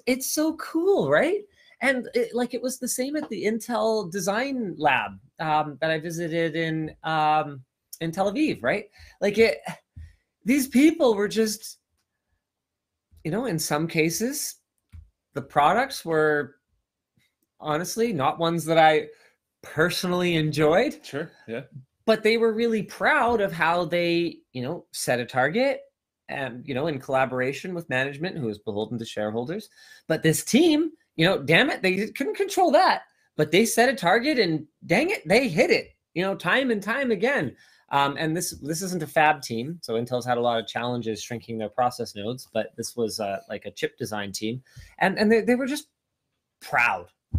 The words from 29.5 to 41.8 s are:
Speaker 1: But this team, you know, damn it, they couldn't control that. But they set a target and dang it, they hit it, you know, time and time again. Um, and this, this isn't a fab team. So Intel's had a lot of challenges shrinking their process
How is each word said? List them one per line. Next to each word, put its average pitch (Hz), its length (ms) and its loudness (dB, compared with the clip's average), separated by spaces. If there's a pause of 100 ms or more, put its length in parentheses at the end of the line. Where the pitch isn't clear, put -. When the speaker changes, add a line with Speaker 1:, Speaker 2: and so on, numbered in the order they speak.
Speaker 1:
But 160 140 -2
this 156 220 2
team, 311 460 4 (260)
you 165 100 4
know, 165 160 2
damn 175 280 4
it, - 120 -6
they 190 260 0
couldn't 415 280 -6
control 370 360 2
that. 302 300 4 (340)
But 156 140 0
they 196 140 6
set 233 240 4
a 269 60 2
target 240 440 2
and 170 280 0 (200)
dang 247 240 2
it, - 180 -6
they 240 200 4
hit 214 220 2
it, 175 200 0 (240)
you 170 80 -2
know, 196 120 0
time 240 360 0
and 208 120 -2
time 240 280 -2
again. 208 440 0 (380)
Um, 139 260 2
and 160 180 -2
this, 175 160 -6 (100)
this 160 200 -6
isn't 180 200 -6
a 151 40 -8
fab 151 360 4
team. 131 400 -8
So 117 120 -6
Intel's 120 320 -4
had 120 120 0
a - 20 0
lot 117 200 2
of 104 60 -8
challenges 113 560 -4
shrinking 117 360 -10
their 107 100 -4
process 123 460 -4